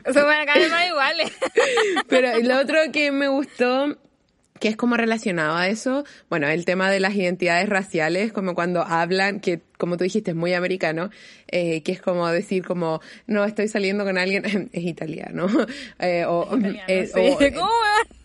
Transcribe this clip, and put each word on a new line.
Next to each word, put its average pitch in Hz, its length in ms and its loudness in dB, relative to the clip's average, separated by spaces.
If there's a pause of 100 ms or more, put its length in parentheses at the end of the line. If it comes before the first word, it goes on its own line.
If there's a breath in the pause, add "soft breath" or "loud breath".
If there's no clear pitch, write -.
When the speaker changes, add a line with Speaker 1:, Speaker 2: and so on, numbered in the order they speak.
Speaker 1:
O 262 80 -2
sea, 285 120 6
bueno, 302 200 2
cada 294 140 4
vez 320 120 4
más 339 160 2
iguales. 311 440 0 (360)
<laughs> 415 400 0
Speaker 2:
Pero 247 340 2
lo 254 180 2
otro 285 180 2 (140)
que 294 200 2
me 277 180 0
gustó, 269 680 0 (600)
que 226 100 -2
es 220 80 -2
como 240 200 2
relacionado 220 580 0
a 180 140 0
eso, 254 340 -2 (260 loud breath)
bueno, 156 180 0
el 165 180 0
tema 190 260 2
de 196 80 2
las 196 160 0
identidades 180 540 2
raciales, 190 640 0
como 190 220 -4
cuando 175 260 0
hablan, 185 580 0
que 170 220 -4 (160)
como 175 200 -2
tú 180 80 0
dijiste, 202 260 -2
es 165 60 -4
muy 175 160 0
americano, 180 560 -2 (380 loud breath)
eh, 170 340 -2
que 185 100 -4
es 185 100 -6
como 175 280 0
decir 170 360 -2
como, 165 360 -4 (260 loud breath)
"No, 208 160 2
estoy 214 240 -2
saliendo 202 380 -2
con 185 120 0
alguien", 190 260 0
<laughs> 202 300 -2
es 175 100 -6
italiano, 165 640 -6
<laughs> 240 520 -4
eh, 175 280 0
o, 170 260 -2
Speaker 1:
Es 254 60 0
italiano, 202 280 -4
Speaker 2:
eh, 190 200 0
Speaker 1:
sí. - 120 -12
Speaker 2:
o, 277 220 4
eh, 277 120 4
Speaker 1:
<laughs> - 0 -
¿Cómo, 339 140 -2
weón? 440 400 2 (180)